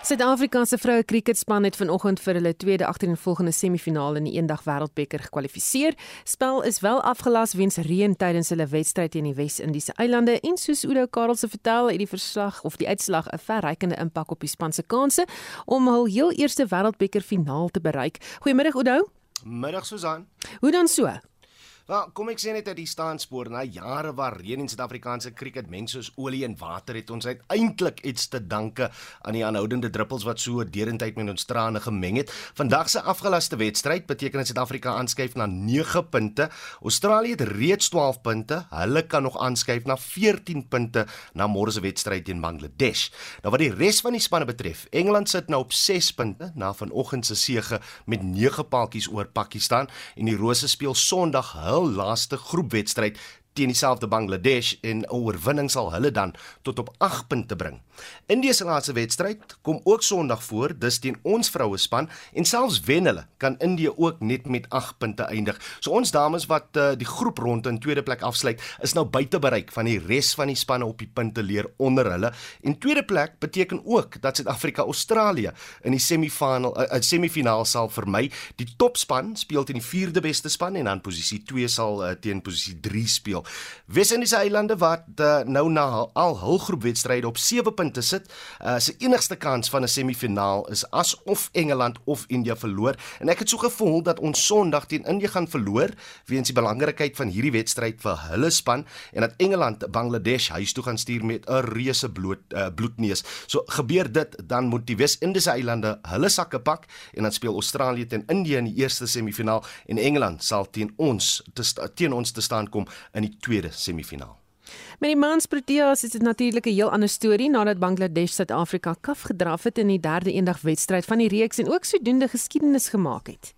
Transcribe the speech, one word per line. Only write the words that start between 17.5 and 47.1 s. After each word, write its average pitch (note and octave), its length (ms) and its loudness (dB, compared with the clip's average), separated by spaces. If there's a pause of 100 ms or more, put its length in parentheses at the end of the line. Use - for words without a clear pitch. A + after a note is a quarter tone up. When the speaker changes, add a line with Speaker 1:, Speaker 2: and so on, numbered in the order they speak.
Speaker 1:
te F#3+ 120 -2
bereik. D3 400 -2 (200)
Goeiemiddag, C#4 340 4
Udo. C4 340 4 (360)
Speaker 2:
Middag, B2+ 420 -6
Susan. E3+ 400 -6 (340)
Speaker 1:
Hoe C#4 100 6
dan F4 180 6
so? A3 200 4 (760)
Speaker 2:
Wel, F#3+ 320 -2
kom G#3+ 140 -6
ek A3 100 -8
sê A3 120 -4
net G#3+ 160 -6
uit F#3 80 -8
die E3 100 -10
staanspoor, D3 640 -8
na B2 120 -6
jare C3 520 -8
waar B2 260 -6
reën A2 180 -8
en C#3 100 -6
Suid-Afrikaanse A#2+ 680 -8
cricket C3 320 -12
meng F#2+ 180 -10
soos B2 300 -10
olie C3+ 280 -4
en A2 120 -6
water, F2+ 380 -10
het A2+ 160 -12
ons A#2 160 -8
uiteindelik F3+ 720 -2
iets - 280 -6
te B2+ 120 -6
danke A2 500 -4 (300)
aan A2 160 -6
die A2+ 80 0
aanhoudende A2 460 -2
druppels G#2+ 340 -4
wat A2+ 160 -4
so A#2+ 240 -2
deurentyd A2 520 -4
met G#2+ 120 -4
ons F#2 160 -6
trane A2+ 360 -2
gemeng G2 360 -2
het. C#3+ 140 -2 (260)
Vandag C#3+ 320 2
se - 140 0
afgelaste F3 540 0
wedstryd A2 500 0
beteken C3+ 320 -4
dat B2+ 80 -2
Suid-Afrika B2 500 -4
aanskuif B2 380 -4
na A#2 120 -2
nege A#2 600 0
punte. A#2 400 0 (320)
Australië G#3+ 560 2
het C#3 40 -8
reeds B2 500 2
twaalf C#3+ 320 2
punte. A#2 480 -2
Hulle G#2+ 360 0
kan D3+ 160 0
nog C3 140 -4
aanskuif A#2+ 480 -2
na C3 120 0
veertien F3 720 0
punte A#2 380 2 (280)
na G2 120 0
môre G#2 240 2
se G#2 100 -2
wedstryd F#2+ 440 -4
teen F2 160 -6
Bangladesh. D#2+ 680 -2 (320)
Nou G#2 100 0
wat C3 80 2
die C3 140 2
res F3 260 4
van A#3+ 120 0
die A#3 120 0
spanne D#3 220 0
betref, A#2+ 440 -8
Engeland G3+ 380 2
sit F3+ 200 -2
nou C#3+ 120 2
op - 120 -6
ses - 400 2
punte B2 420 -4
na G2+ 180 -4
vanoggend A#2 540 -4